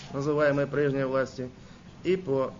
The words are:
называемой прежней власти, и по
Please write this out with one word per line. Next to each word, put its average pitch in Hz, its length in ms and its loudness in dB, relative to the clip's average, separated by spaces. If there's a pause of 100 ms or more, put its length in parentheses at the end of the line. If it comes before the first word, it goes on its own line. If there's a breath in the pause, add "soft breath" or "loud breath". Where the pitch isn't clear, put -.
(140)
называемой 143 540 2
прежней 139 380 2
власти, 131 440 -2 (540 loud breath)
и 175 120 4
по 135 440 0